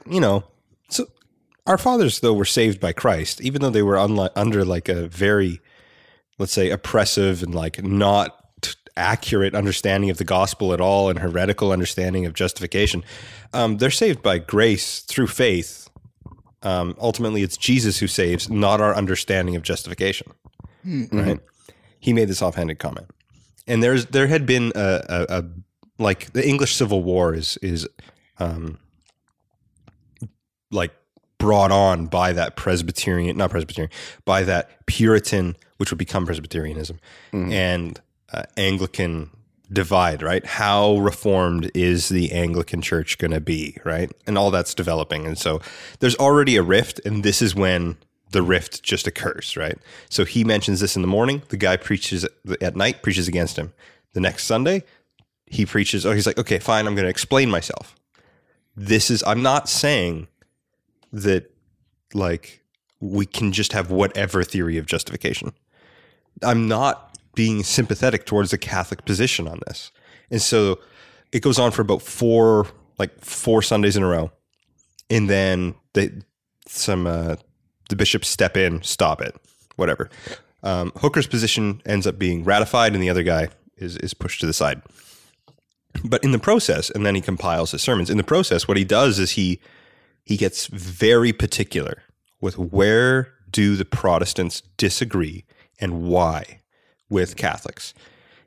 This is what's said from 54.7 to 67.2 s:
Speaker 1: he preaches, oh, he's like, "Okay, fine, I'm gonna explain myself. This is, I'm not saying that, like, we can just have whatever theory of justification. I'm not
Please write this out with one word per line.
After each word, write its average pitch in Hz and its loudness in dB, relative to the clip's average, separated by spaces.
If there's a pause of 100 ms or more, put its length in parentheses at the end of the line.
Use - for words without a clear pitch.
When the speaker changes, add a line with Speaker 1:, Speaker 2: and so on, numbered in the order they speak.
Speaker 1:
he - -2
preaches, 98 0
oh, 101 2
he's 104 0
like, 101 -2
"Okay, 107 0
fine, 110 2
I'm 104 -2
gonna 98 0
explain 131 0
myself. - -6 (800)
This 104 2
is, 117 0
I'm 110 0
not 135 2
saying 90 0 (840)
that, 98 0 (600)
like, 90 -4 (380)
we 101 -2
can 101 -4
just 101 -2
have 92 -2
whatever 98 0
theory 82 -4
of 78 -6
justification. - -6 (920)
I'm 117 2
not 113 -2 (160)